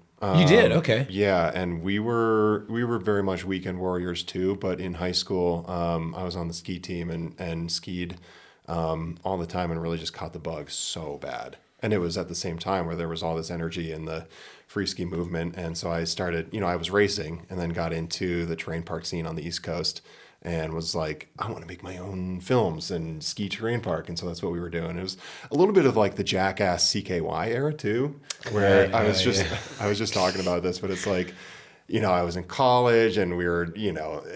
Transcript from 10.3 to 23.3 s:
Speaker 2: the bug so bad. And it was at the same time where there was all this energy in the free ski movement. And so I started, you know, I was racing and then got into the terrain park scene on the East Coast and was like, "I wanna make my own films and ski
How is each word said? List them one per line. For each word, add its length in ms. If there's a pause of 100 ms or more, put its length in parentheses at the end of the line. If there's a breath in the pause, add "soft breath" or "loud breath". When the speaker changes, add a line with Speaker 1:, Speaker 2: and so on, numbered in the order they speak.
Speaker 2:
the 80
bug 300
so 480
bad. 380 (240)
And 120
it 60
was 200
at 100
the 60
same 240
time 280
where 100
there 120
was 140
all 140
this 140
energy 420
in 140
the 200 (400 loud breath)
free 200
ski 180
movement. 520
And 220
so 140
I 100
started, 480
you 100
know, 60
I 80
was 160
racing 580
and 120
then 100
got 220
into 520
the 120
terrain 260
park 240
scene 180
on 120
the 100
East 160
Coast 380 (400 loud breath)
and 320
was 220
like, 340 (120)
"I 100
wanna 160
make 160
my 140
own 440
films 520
and 320
ski 240